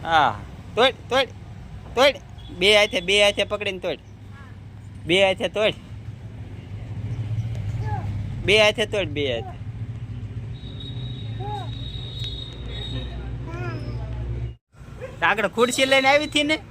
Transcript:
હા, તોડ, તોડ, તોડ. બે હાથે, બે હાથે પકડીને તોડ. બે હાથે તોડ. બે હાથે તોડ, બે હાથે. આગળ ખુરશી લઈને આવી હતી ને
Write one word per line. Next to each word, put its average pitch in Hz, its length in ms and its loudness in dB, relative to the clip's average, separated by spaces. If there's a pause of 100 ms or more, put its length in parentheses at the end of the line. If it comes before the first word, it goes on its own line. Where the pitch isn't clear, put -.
હા, 156 280 6 (440)
તોડ, 247 200 6 (140)
તોડ, 254 200 2 (640)
તોડ. 269 200 6 (440)
બે 190 180 6
હાથે, 208 220 4 (100)
બે 196 40 4 (100)
હાથે 202 280 4
પકડીને 202 320 -4
તોડ. 160 160 -2 (1080)
બે 165 80 6 (100)
હાથે 190 220 2 (100)
તોડ. 208 180 4 (2750)
બે 196 160 6
હાથે 214 320 6
તોડ, 185 240 0
બે 139 100 0
હાથે. 117 260 -4 (4000)
આગળ 202 260 2
ખુરશી 247 360 4
લઈને 269 180 8
આવી 294 220 6
હતી 294 180 4
ને 311 80 2 (120)